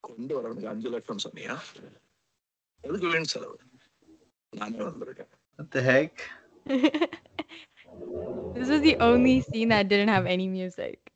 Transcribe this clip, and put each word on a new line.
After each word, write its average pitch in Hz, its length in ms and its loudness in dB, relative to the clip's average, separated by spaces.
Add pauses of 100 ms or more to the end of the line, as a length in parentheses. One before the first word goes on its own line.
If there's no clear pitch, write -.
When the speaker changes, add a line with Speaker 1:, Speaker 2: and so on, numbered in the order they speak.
Speaker 1:
கொண்டு 127 300 -10
வரவனுக்கு 110 340 -8
அஞ்சு 113 220 -8
லட்சம் 110 320 -8
சொன்னியா? - 280 -12 (1300)
எதுக்கு 175 240 -4
வீண் 160 220 -2
செலவு? - 220 -10 (1040)
நானே 107 280 -8
வந்திருக்கேன். - 420 -14 (280)
Speaker 2:
What 151 180 -14
the 131 140 0
heck? 143 260 2 (560)
Speaker 3:
<laughs> 294 480 0 (1400)
This 254 180 -4
was 294 140 4
the 294 80 6 (120)
only 247 280 8 (120)
scene 226 260 0
that 202 180 4
didn't 202 240 4
have 185 100 2 (100)
any 190 120 -2 (100)
music. - 400 -8 (180)